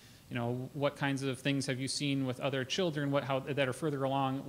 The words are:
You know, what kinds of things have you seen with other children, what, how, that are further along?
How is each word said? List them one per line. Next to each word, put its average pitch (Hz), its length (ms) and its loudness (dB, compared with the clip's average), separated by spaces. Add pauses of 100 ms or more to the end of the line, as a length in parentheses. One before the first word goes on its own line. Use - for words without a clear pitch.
(300)
You 127 60 -6
know, 123 380 -2
what 143 220 0
kinds 139 280 0
of 131 160 -2
things 139 280 2
have 127 120 0
you 135 80 -2
seen 139 380 0
with 123 140 -2
other 135 260 0
children, 147 460 0
what, 139 120 4
how, 135 160 0
that 135 280 2
are 123 60 0
further 143 300 -2
along? 135 460 2